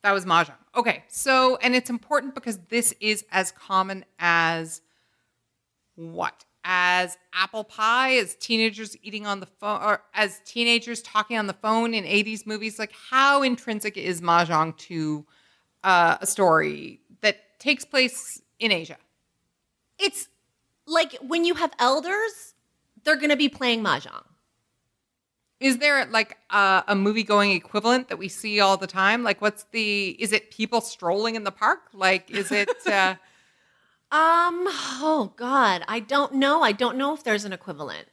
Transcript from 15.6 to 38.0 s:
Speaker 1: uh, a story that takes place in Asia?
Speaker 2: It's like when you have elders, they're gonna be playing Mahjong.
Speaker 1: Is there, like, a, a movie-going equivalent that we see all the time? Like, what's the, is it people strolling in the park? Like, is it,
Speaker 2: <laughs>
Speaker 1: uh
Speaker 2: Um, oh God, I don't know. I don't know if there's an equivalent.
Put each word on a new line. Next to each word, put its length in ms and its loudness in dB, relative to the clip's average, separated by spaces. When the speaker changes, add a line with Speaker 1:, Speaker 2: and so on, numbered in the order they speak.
Speaker 1:
uh, 380 4
a 60 -4
story 760 0
that 380 -4
takes 240 -2
place 600 -2
in 120 0
Asia? 260 -4
Speaker 2:
It's 300 -4
like 360 0
when 240 -2
you 100 2
have 240 -2
elders, 760 -2
they're 120 2
gonna 220 0
be 120 2
playing 340 -2
Mahjong. 400 -4
Speaker 1:
Is 160 2
there, 300 2
like, 300 -2
a, 400 4
a 60 4
movie-going 560 2
equivalent 580 0
that 80 -6
we 100 -10
see 320 -4
all 160 6
the 120 -8
time? 360 2
Like, 180 -2
what's 300 -2
the, 380 -2
is 140 -2
it 180 -2
people 300 -2
strolling 540 -2
in 100 -6
the 60 -4
park? 280 0
Like, 360 0
is 220 -4
it, 180 0
Speaker 2:
<laughs> 80 -12
Speaker 1:
uh 280 2
Speaker 2:
Um, 560 4
oh 680 -2
God, 500 2
I 140 -4
don't 340 0
know. 260 4
I 120 4
don't 240 -2
know 160 -2
if 100 -10
there's 220 -2
an 80 -10
equivalent. 600 -12